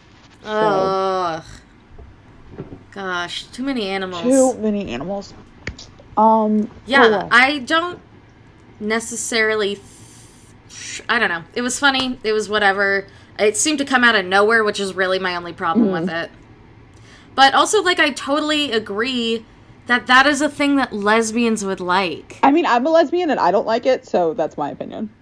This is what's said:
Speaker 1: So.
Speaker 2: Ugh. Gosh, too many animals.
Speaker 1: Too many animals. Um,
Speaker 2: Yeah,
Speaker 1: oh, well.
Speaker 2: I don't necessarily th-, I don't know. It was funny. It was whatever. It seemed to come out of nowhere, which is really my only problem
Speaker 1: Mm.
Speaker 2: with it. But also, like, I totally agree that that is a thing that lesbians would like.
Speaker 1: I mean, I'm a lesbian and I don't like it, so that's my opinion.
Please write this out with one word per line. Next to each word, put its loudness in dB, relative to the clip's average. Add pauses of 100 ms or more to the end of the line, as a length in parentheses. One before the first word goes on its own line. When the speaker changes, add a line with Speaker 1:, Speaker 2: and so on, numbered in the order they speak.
(440)
Speaker 1:
So. -14
Speaker 2:
Ugh. 0 (1500)
Gosh, -8
too -12
many -4
animals. -6
Speaker 1:
Too 4
many -2
animals. -10 (840)
Um, 4 (160)
Speaker 2:
Yeah, 4
Speaker 1:
oh, 8
well. -2
Speaker 2:
I 4
don't -2 (800)
necessarily -2
th-, -18
I 0
don't 0
know. -8 (100)
It -6
was -4
funny. 0
It 0
was -2
whatever. 0 (320)
It 2
seemed -2
to -2
come 0
out 6
of 0
nowhere, 4
which -2
is -4
really 0
my -4
only -10
problem 0
Speaker 1:
Mm. -2
Speaker 2:
with -2
it. -6 (1040)
But 4
also, 4
like, 0
I 4
totally -2
agree -2 (420)
that 0
that 6
is 2
a 2
thing 0
that 0
lesbians 0
would -4
like. -4
Speaker 1:
I 6
mean, 2
I'm 0
a 0
lesbian 2
and 0
I 2
don't 0
like -2
it, 0
so 0
that's -4
my -6
opinion. -10 (120)